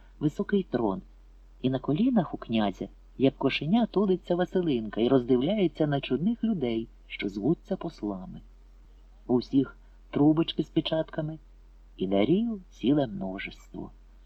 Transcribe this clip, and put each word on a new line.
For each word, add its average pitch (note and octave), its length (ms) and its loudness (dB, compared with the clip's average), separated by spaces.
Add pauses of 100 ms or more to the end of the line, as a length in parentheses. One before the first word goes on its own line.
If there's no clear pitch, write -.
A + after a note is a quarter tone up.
(200)
високий F#3 440 0
трон, G2 380 -2 (600)
і B2+ 80 0
на C3 100 -2
колінах G#3 540 0
у - 40 -10
князя, G#2+ 500 -2 (300)
як C3 200 2
кошеня, E3 480 0
тулиться F#3 500 0
Василинка D3 640 -2
і A#2 60 4
роздивляється C3+ 800 2
на C#3+ 140 -2
чудних E3+ 420 -2
людей, B2 440 -2 (200)
що - 220 -6
звуться A2+ 460 -2
послами. G2+ 640 -10 (880)
У B2+ 100 4
всіх C3+ 400 0 (340)
трубочки D#3 520 2
з - 60 -6
печатками D#3+ 720 -2 (580)
і F#2 100 -2
дарів F#3 640 2
ціле C#3 380 2
множество. F#2+ 840 -10 (340)